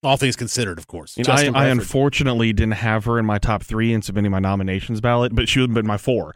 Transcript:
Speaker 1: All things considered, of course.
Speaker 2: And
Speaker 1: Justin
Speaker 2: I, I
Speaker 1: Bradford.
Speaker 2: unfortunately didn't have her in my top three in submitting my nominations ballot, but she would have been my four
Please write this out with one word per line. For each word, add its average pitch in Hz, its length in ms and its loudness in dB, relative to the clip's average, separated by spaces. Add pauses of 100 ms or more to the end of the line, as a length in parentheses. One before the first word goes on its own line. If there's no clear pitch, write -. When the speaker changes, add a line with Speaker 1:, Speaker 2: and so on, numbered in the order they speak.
Speaker 1:
All 139 160 2
things 127 180 0
considered, 110 420 -4
of 80 80 -18
course. 80 300 -14
Speaker 2:
And 120 80 -4
Speaker 1:
Justin 135 320 4
Speaker 2:
I, 135 40 4
I 139 40 4
Speaker 1:
Bradford. 131 160 2
Speaker 2:
unfortunately 123 720 0
didn't 110 220 2
have 110 320 -2
her 117 120 2
in 113 60 0
my 104 140 0
top 107 240 0
three 113 320 -2
in 110 80 0
submitting 101 280 -2
my 95 80 0
nominations 95 600 -2
ballot, 120 340 0
but 120 140 0
she 135 120 2
would 127 100 2
have 113 40 0
been 110 120 0
my 104 100 0
four 101 400 -2